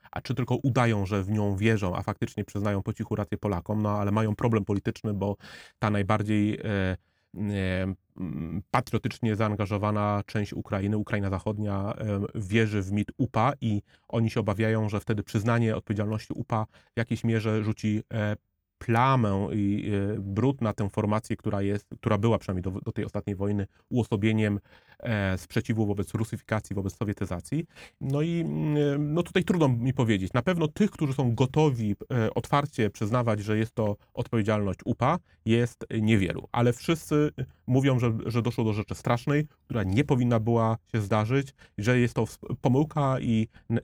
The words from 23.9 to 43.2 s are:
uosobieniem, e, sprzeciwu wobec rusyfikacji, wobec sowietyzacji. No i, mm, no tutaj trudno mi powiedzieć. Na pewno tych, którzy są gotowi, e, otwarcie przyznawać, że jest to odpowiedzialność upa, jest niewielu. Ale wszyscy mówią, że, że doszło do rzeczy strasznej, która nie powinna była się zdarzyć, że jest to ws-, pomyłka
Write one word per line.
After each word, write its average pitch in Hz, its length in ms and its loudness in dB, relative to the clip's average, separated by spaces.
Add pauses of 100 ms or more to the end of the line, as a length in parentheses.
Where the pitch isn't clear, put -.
uosobieniem, 110 720 2 (380)
e, 98 400 0
sprzeciwu 113 480 -2
wobec 101 280 -2
rusyfikacji, 107 600 -4
wobec 95 200 -4
sowietyzacji. 101 680 -4 (340)
No 139 220 -2
i, 170 180 -2
mm, 147 720 0
no 170 80 2
tutaj 180 220 0
trudno 160 240 4
mi 123 260 2
powiedzieć. 107 380 2
Na 123 100 2
pewno 170 260 0
tych, 202 220 2
którzy 139 220 -2
są 127 220 0
gotowi, 127 640 2 (160)
e, 113 220 0
otwarcie 131 560 0
przyznawać, 113 500 0
że 107 180 0
jest 110 160 -2
to 107 220 0 (180)
odpowiedzialność 107 720 0
upa, 131 340 0 (260)
jest 117 420 2 (140)
niewielu. 107 520 2
Ale 120 200 4
wszyscy 151 580 0 (360)
mówią, 131 320 4
że, 117 140 2 (140)
że 117 160 0
doszło 117 220 -2
do 110 80 2
rzeczy 104 220 -4
strasznej, 147 520 0 (180)
która 113 180 -2
nie 98 220 2
powinna 120 360 2
była 113 360 2 (160)
się 113 80 0
zdarzyć, 110 540 0 (240)
że 123 200 4
jest 120 160 2
to 117 80 0
ws-, - 160 -6 (220)
pomyłka 139 600 2